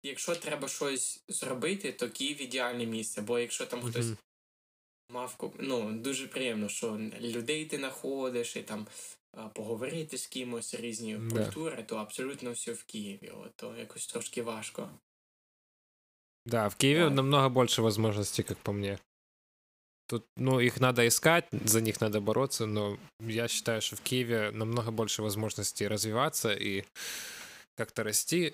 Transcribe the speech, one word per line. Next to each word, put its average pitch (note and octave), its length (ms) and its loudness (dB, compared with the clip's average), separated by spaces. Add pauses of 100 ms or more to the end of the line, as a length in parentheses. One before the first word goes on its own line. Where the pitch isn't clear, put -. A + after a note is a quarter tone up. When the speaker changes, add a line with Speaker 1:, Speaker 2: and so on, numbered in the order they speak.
Speaker 1:
якщо C#3 320 -2
треба C#3+ 320 -4
щось - 600 -2
зробити, C#3+ 680 -2
то A#2+ 160 -2
Київ C#3+ 320 -4
ідеальне B2 440 -2
місце, A2 360 -4
бо A#2+ 180 2
якщо A#2+ 260 -2
там A#2+ 140 -4
Speaker 2:
Мгм. A#2+ 120 -2
Speaker 1:
хтось A#2 160 0 (1000)
мав B2 260 -8
ку-, - 240 -8
ну, A#2 340 0
дуже B2+ 340 -4
приємно, A2 420 -2
що G#2+ 280 -2 (220)
людей A#2+ 460 -2
ти D3+ 120 -6
знаходиш, C3 800 -2
і - 80 -6
там, G#2+ 240 -8 (500)
а, A2 100 -12
поговорити B2+ 680 -6
з - 100 -6
кимось, A#2+ 460 -6
різні A2 440 -6
Speaker 2:
Да. A2+ 280 0
Speaker 1:
культури, B2+ 380 -6
то A2 140 -6
абсолютно B2+ 540 -6
все A#2 220 -6
в - 100 -10
Києві, G2+ 520 -10
от, - 200 -14
то A2+ 200 -10
якось - 320 -10
трошки - 340 -4
важко. A2 480 -6 (1600)
Speaker 2:
Да, A2+ 220 2
в - 80 -2
Киеве D3 300 8
Speaker 1:
Ой. D3 60 6
Speaker 2:
намного C3+ 380 6
больше B2 320 4
возможностей, G#2+ 640 4
как - 120 -4
по - 160 -2
мне. G2+ 240 -2 (1120)
Тут, A#2 160 -4 (140)
ну, C3 240 4
их B2 180 4
надо B2+ 280 6
искать, E3 380 6 (200)
за A2 160 6
них A2 200 0
надо G#2+ 200 2
бороться, A2+ 440 2
но G#2 320 0 (300)
я A2+ 200 0
считаю, A2+ 340 0
что - 140 -4
в - 60 -10
Киеве A#2 500 2
намного A2+ 400 0
больше A2 320 -2
возможностей G#2 640 -2
развиваться A2 680 0
и G2 300 0 (960)
как-то A2+ 260 -2
расти. D#3 500 2